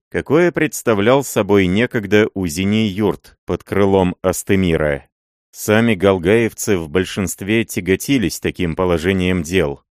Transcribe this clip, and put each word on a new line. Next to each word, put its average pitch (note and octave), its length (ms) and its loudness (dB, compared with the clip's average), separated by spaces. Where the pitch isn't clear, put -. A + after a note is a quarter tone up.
какое D#3 420 0
представлял B2 720 0
собой G2+ 420 2
некогда G#2 680 2
Узени-юрт G2 1080 -2
под F2+ 200 -6
крылом F#2+ 580 2
Астемира. E2 840 0
Сами A2 400 2
галгаевцы G2 840 2
в D#2+ 100 -6
большинстве F#2 800 -2
тяготились F#2+ 760 -2
таким E2+ 340 -4
положением F2+ 680 0
дел, D#2 400 -2